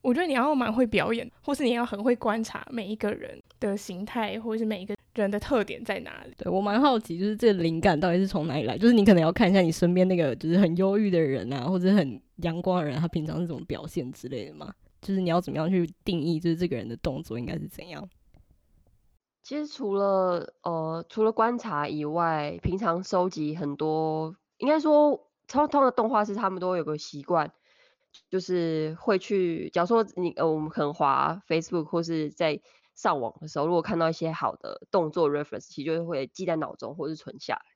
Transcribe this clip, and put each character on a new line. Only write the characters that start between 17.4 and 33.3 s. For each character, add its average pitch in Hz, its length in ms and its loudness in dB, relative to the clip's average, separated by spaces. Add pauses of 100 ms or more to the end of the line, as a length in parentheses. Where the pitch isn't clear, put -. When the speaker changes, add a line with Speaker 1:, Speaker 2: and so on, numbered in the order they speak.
Speaker 2:
该 - 80 -8
是 151 140 -8
怎 - 200 -18
样？ 175 200 -14 (1300)
Speaker 3:
其 - 140 -10
实 302 100 -6
除 214 280 -6
了， 190 680 0
呃， 165 460 -4
除 - 140 -2
了 220 80 4
观 226 280 2
察 147 300 -4
以 151 160 -4
外， 156 580 -2
平 180 160 -2
常 180 260 0
收 180 240 2
集 156 260 -4
很 147 220 -6
多， 156 580 -2 (240)
应 240 100 0
该 302 120 4
说 294 480 4 (180)
通， 294 220 2
通 294 140 2
常 254 100 4
动 226 180 2
画 214 140 2
师 208 100 -4
他 202 160 -2
们 185 80 -6
都 180 200 -2
有 165 40 -2
个 151 140 -4
习 147 260 -12
惯， 160 300 0 (800)
就 185 100 -2
是 160 580 -2
会 202 200 0
去， 180 500 -2
假 175 140 0
如 170 40 2
说 226 160 4 (140)
你， 175 200 -2
呃， 160 140 2
我 156 80 0
们 156 120 -4
可 - 100 -6
能 147 140 -2
滑 147 520 0
Facebook 165 380 -2
或 170 180 -2
是 160 280 -2
在 156 280 -2 (360)
上 165 260 0
网 113 220 -6